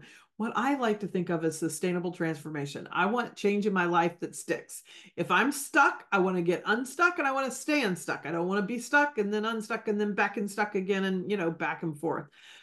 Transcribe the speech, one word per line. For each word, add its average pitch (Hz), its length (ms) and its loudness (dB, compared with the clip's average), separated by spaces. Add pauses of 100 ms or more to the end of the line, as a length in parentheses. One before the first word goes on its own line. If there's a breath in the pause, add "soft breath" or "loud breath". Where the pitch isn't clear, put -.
<laughs> - 320 -20
what 220 180 -2
I 269 200 2
like 220 240 0
to 202 80 -4
think 180 220 -2
of 165 160 0
as 156 120 0
sustainable 175 540 -2
transformation. 151 800 -4
I - 140 2
want 233 300 -2
change 202 300 2
in 202 80 2
my 180 120 4
life 170 340 2
that - 160 -8
sticks. - 480 -8 (320 loud breath)
If 170 160 -2
I'm 214 200 4
stuck, - 600 2
I 202 80 4
wanna 185 220 2
get 170 240 0
unstuck 254 540 2
and 285 80 0
I 269 40 2
wanna 269 200 0
stay 294 320 0
unstuck. 175 420 -2
I 147 60 -4
don't 170 160 0
wanna 202 160 2
be 233 160 -2
stuck 294 400 2
and 202 140 0
then 214 120 0
unstuck 220 420 -4
and 208 120 0
then 208 140 2
back 202 240 0
and 208 120 -2
stuck 208 260 -2
again 190 300 0
and, 185 240 -2
you 208 80 0
know, 165 140 0
back 160 320 -6
and 156 140 -4
forth. 143 300 -4 (360 loud breath)